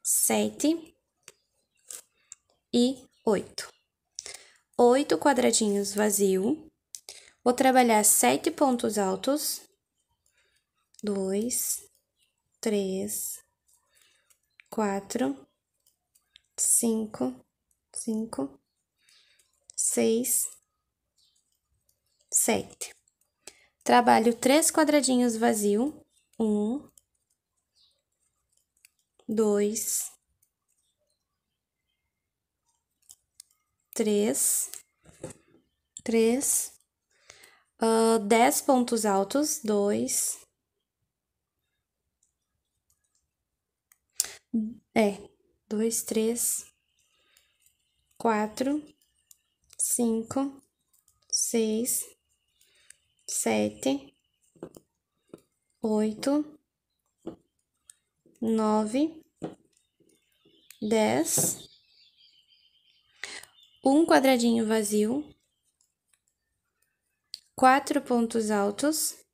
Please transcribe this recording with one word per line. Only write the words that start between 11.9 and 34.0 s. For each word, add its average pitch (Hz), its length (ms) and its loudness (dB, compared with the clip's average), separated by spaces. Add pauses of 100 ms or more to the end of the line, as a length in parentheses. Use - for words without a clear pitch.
três, 202 840 -4 (1300)
quatro, 214 760 -4 (1120)
cinco, 226 760 -2 (580)
cinco, 226 680 -8 (1160)
seis, 233 720 0 (1800)
sete. - 580 -2 (920)
Trabalho 233 520 4
três 294 340 2
quadradinhos 262 680 2
vazio. 220 680 0 (340)
Um, 214 480 -2 (2500)
dois, 208 840 0 (3750)
três, 214 760 0 (1300)